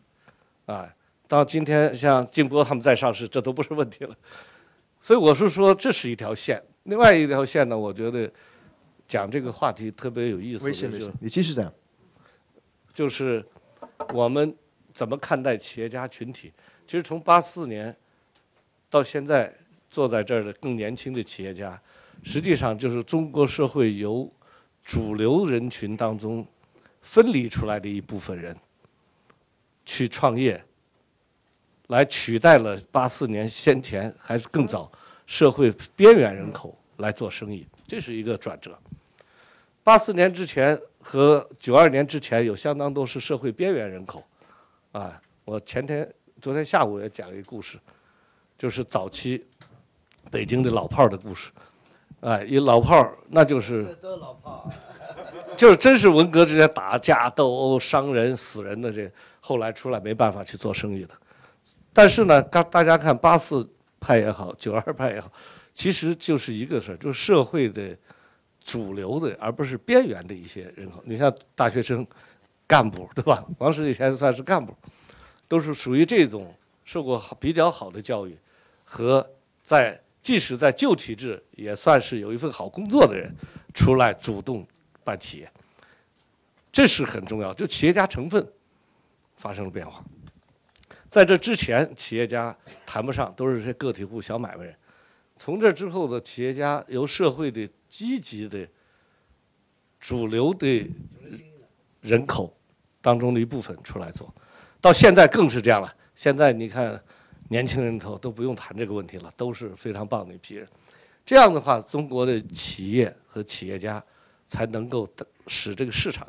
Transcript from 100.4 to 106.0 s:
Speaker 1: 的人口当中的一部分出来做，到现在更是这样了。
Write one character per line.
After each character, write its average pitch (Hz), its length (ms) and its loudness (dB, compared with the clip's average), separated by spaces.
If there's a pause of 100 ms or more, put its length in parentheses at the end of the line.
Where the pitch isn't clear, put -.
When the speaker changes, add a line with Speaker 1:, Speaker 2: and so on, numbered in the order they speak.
Speaker 1:
的 135 380 -2 (1080)
人 117 260 0
口 92 260 -6 (480)
当 120 160 4
中 123 160 0
的 117 60 0
一 117 60 0
部 117 180 -10
分 92 220 -14
出 - 160 -14
来 82 100 -12
做， - 220 -18 (480)
到 180 120 8
现 196 220 10
在 196 140 10
更 196 200 4
是 117 140 -4
这 117 80 2
样 104 100 4
了。 - 140 -12 (220)